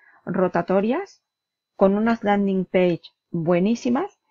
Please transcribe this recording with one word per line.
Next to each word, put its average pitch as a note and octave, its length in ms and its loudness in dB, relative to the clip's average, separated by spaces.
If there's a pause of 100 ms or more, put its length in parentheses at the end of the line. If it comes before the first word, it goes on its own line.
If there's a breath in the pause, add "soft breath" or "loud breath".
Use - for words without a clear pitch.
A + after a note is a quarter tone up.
(240 soft breath)
rotatorias F#3+ 1000 -2 (540)
con G3 200 4
unas A3+ 280 -2
landing G3 400 0
page F3+ 380 0 (280)
buenísimas G#3+ 880 -2 (120)